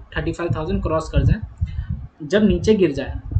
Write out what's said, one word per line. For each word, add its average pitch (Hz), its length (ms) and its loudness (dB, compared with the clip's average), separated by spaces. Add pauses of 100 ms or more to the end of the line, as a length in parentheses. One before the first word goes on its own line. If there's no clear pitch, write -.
(180)
थर्टी 160 160 -2
फ़ाइव 175 220 -4
thousand 180 280 -2
cross 160 260 -2
कर 143 140 2
जाए, - 180 4 (840)
जब 190 200 2
नीचे 208 320 4
गिर 175 160 4
जाए, 131 280 -6 (200)